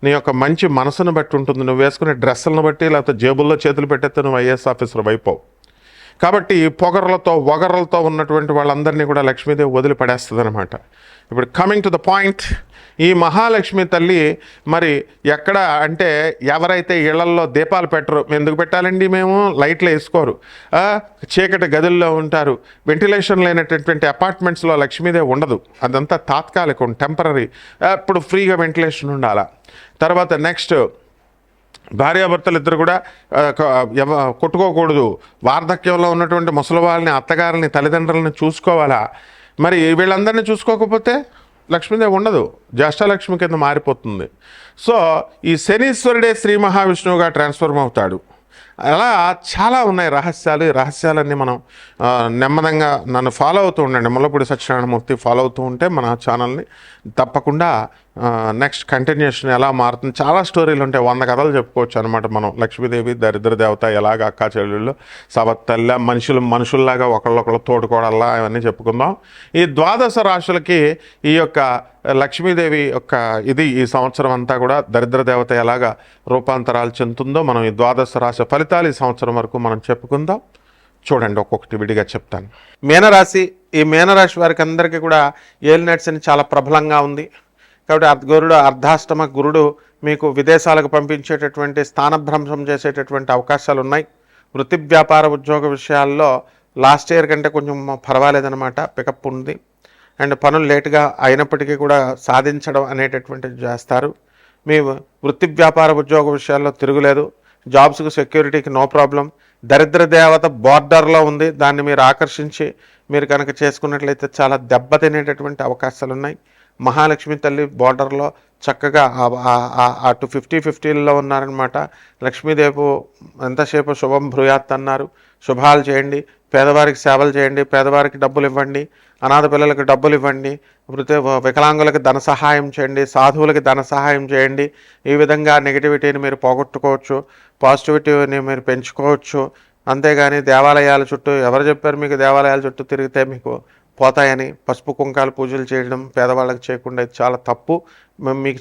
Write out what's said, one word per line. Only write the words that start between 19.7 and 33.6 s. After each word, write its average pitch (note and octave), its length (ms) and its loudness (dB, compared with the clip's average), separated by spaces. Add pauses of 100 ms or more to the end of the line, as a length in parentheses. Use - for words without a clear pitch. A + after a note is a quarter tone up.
వేసుకోరు, D#3 500 -2 (360)
ఆ, G3+ 240 0 (240)
చీకటి F#3 420 0
గదుల్లో E3 500 2
ఉంటారు, D3+ 440 -2 (280)
వెంటిలేషన్ F#3+ 560 2
లేనటువంటి D#3+ 640 0
అపార్ట్మెంట్స్‌లో E3+ 680 -2
లక్ష్మీదేవి D#3+ 500 0
ఉండదు, C3 360 -2 (220)
అదంతా C3+ 340 -2
తాత్కాలికం, C#3+ 760 -2
టెంపరరీ, C#3+ 560 -2 (420)
అప్పుడు F#3+ 280 -4
ఫ్రీగా F#3 360 0
వెంటిలేషన్ D#3+ 540 -4
ఉండాలా. A2+ 380 -2 (540)
తర్వాత E3+ 320 2
నెక్స్ట్ D#3 540 0 (1080)
భార్యాభర్తలు E3+ 640 0
ఇద్దరు D#3+ 200 -2
కూడా, F3 240 0 (360)
ఆ, C#3+ 240 2